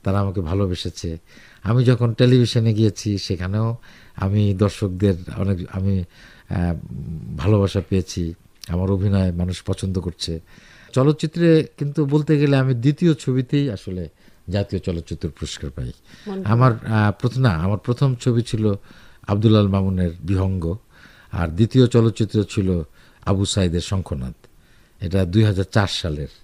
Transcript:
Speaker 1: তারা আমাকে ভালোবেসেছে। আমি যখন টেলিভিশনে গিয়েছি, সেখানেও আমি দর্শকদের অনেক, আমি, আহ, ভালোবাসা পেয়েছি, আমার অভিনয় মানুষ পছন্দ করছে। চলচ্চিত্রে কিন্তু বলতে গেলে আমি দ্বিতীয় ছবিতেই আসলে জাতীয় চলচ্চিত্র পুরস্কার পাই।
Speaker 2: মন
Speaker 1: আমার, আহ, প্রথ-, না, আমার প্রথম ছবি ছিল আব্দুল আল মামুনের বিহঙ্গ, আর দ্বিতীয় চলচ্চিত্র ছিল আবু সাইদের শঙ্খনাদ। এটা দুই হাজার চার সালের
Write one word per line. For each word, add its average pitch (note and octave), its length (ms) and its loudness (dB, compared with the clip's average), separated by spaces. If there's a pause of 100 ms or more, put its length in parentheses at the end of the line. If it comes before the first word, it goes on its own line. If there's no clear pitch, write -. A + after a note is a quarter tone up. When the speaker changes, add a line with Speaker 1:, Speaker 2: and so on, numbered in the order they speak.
Speaker 1:
তারা G2 160 0
আমাকে G2 220 -2
ভালোবেসেছে। F2+ 760 -4 (460)
আমি A#2 200 2
যখন A#2+ 300 2
টেলিভিশনে A#2+ 600 4
গিয়েছি, G#2 440 0
সেখানেও G#2 600 -4 (380)
আমি G2+ 380 2
দর্শকদের G2 600 0 (240)
অনেক, F#2+ 340 -2
আমি, F#2+ 320 0 (460)
আহ, F2 260 0 (640)
ভালোবাসা G2 520 2
পেয়েছি, F2 440 -2 (340)
আমার F#2 240 -2
অভিনয় G2 400 2
মানুষ F2 320 -4
পছন্দ F#2+ 360 -4
করছে। E2+ 400 -6 (540)
চলচ্চিত্রে D#3 760 2 (100)
কিন্তু D3 280 -2
বলতে D3 340 2
গেলে C#3+ 180 4
আমি C3 160 2
দ্বিতীয় D3 400 2
ছবিতেই C3 580 -2
আসলে F2+ 380 -8 (400)
জাতীয় G2 300 -2
চলচ্চিত্র E2+ 500 -6
পুরস্কার D2 420 -10
পাই। A#2+ 200 -10 (360)
Speaker 2:
মন F#3+ 180 -8
Speaker 1:
আমার, A#2+ 260 4
আহ, G#2+ 400 0
প্রথ-, B2 280 -4
না, C3 100 2
আমার F#2 280 0
প্রথম B2 380 -2
ছবি A#2 260 0
ছিল G#2+ 320 -2 (540)
আব্দুল G#2+ 280 4
আল G#2 120 4
মামুনের F#2+ 440 0 (120)
বিহঙ্গ, F#2 540 -2 (540)
আর E2+ 160 -2
দ্বিতীয় A2+ 400 4
চলচ্চিত্র A2 560 2
ছিল F#2 400 -2 (420)
আবু G2 200 0
সাইদের F2 360 0
শঙ্খনাদ। D#2+ 520 -6 (680)
এটা F#2+ 240 0
দুই G2 180 4
হাজার G2 280 2
চার G2+ 160 2
সালের D2 400 -6 (160)